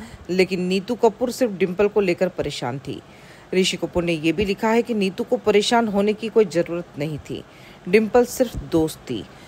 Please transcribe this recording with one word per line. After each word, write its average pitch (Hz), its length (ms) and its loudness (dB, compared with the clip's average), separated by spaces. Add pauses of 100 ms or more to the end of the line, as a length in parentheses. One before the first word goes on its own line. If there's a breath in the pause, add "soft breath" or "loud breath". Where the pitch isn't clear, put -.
(300 loud breath)
लेकिन 185 300 0
नीतू 190 340 -2
कपूर 233 360 0
सिर्फ 233 220 0
डिंपल 185 360 0
को 214 120 0
लेकर 180 280 0
परेशान 143 500 -6
थी। - 240 -12 (520 loud breath)
ऋषि 185 220 2
कपूर 170 280 -2
ने 170 80 0
ये 160 200 0
भी 180 120 -2
लिखा 202 240 -2
है 226 140 4
कि 233 120 -6
नीतू 202 300 -2
को - 120 0
परेशान 214 520 2
होने 202 240 2
की 214 160 -8
कोई 220 160 4
ज़रूरत 170 420 -2 (120)
नहीं 147 200 -6
थी, - 260 -12 (440 loud breath)
डिंपल 220 360 6
सिर्फ 240 320 -2
दोस्त 160 420 -2
थी। 110 260 -8 (240 loud breath)